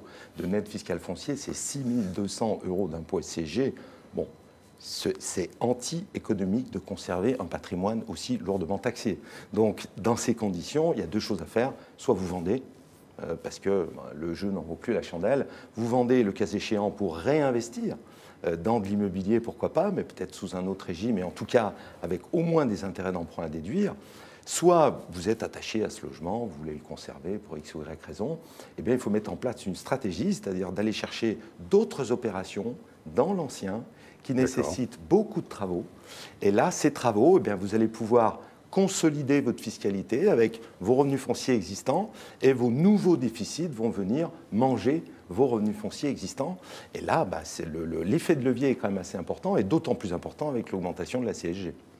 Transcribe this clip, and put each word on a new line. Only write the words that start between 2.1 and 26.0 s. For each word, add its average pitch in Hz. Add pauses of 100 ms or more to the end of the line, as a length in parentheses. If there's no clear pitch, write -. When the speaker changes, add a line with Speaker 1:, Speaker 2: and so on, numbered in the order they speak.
Speaker 1:
deux 101
cents 110
euros 92
d'impôts 82
et 76
de -
C -
S 80
G. 113 (380)
Bon, 80 (540)
ce, - (100)
c'est - (100)
anti-économique 120
de 98
conserver 98
un 92
patrimoine 98
aussi 107
lourdement 95
taxé. - (320)
Donc, 104 (100)
dans 113
ces -
conditions, 113
il 120
y 95
a 85
deux 92
choses 101
à 82
faire. 127 (240)
Soit -
vous 92
vendez, 90 (600)
euh, 82
parce -
que, 95
ben, 67 (120)
le 82
jeu 98
n'en 90
vaut 82
plus -
la -
chandelle. 110 (280)
Vous 117
vendez, 123
le 101
cas -
échéant, 101
pour 90
réinvestir, 135 (480)
euh, 85
dans 110
de 98
l'immobilier, 101
pourquoi 113
pas, 202
mais 190
peut-être -
sous 92
un 92
autre 95
régime, 98
et 90
en 87
tout -
cas 110 (300)
avec 90 (100)
au 170
moins 165
des 98
intérêts 95
d'emprunt 85
à 80
déduire. 101 (500)
Soit 160
vous 87
êtes 113
attaché -
à 90
ce -